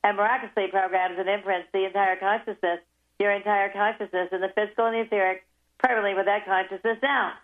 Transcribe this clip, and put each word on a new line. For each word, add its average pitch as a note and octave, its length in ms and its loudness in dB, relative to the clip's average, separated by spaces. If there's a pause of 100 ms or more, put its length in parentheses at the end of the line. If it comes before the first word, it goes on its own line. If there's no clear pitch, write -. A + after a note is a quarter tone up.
and G3+ 140 2
miraculously A3 540 0
programs F#3 480 0
and F#3+ 100 -2
imprints F#3+ 440 -2
the F#3+ 120 0
entire F#3+ 300 0
consciousness, F#3+ 640 -2 (400)
your G3+ 120 4
entire G3+ 380 2
consciousness G3 640 -2
in F#3 100 -2
the F#3+ 140 -2
physical G#3+ 320 0
and A3+ 80 0
the A3+ 60 0
etheric, G3 440 0 (320)
permanently G#3+ 380 2
with F#3+ 100 2
that G#3 200 0
consciousness F#3+ 580 0
now. B3+ 300 0 (100)